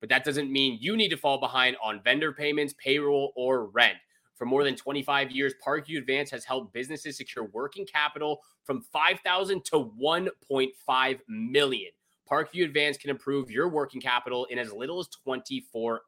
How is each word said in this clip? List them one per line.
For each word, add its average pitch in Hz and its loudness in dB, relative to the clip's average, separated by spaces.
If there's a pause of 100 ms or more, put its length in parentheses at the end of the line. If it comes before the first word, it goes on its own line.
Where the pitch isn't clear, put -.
but 110 -8
that 127 4
doesn't 143 0
mean 135 2
you 185 -2
need 214 4
to 160 -2
fall 139 2
behind 127 2
on 107 -4
vendor 143 4
payments, 147 0
payroll, 143 2
or 127 2
rent. 101 6 (380)
For 120 -6
more 135 4
than 135 2
twenty-five 139 -2
years, 135 -2 (100)
Parkview 151 -4
Advance 135 -2
has 120 -10
helped 127 -6
businesses 139 -8
secure 123 -10
working 143 -8
capital 151 -2 (240)
from 131 -4
five 170 0
thousand 190 -2
to 160 2
one 143 0 (200)
point 131 2 (120)
five 131 2
million. 117 0 (380)
Parkview 156 0
Advance 147 0
can 143 -8
approve 139 -2
your 135 0
working 143 -4
capital 123 -2
in 123 -6
as 113 -6
little 135 -8
as 147 -8
twenty-four 120 -6